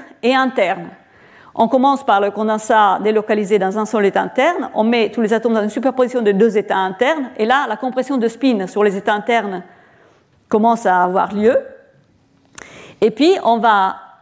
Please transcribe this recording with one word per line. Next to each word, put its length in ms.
et 100
internes. 560
On 120
commence 360
par 160
le 120
condensat 720
délocalisé 580
dans 180
un 80
seul 200
état 160
interne, 520
on 100
met 280
tous 100
les 120
atomes 200
dans 100
une 60
superposition 520
de 100
deux 260
états 200
internes, 600
et 80
là, 240
la 80
compression 400
de 100
spin 400
sur 160
les 140
états 160
internes 500
commence 360
à 180
avoir 300
lieu. 240
Et 100
puis, 320
on 160
va 360